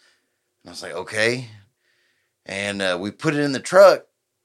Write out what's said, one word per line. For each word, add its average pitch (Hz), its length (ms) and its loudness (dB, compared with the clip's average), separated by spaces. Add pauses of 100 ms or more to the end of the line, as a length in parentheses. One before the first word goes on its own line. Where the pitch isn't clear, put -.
(640)
And 95 60 -20
I - 20 -18
was - 120 -18
like, 85 100 -12
"Okay." 110 560 -4 (960)
And, 101 360 -6
uh, 92 180 -2
we 101 120 -8
put 151 240 -4
it 147 60 -2
in 143 100 -2
the 123 80 -6
truck, 180 460 6 (400)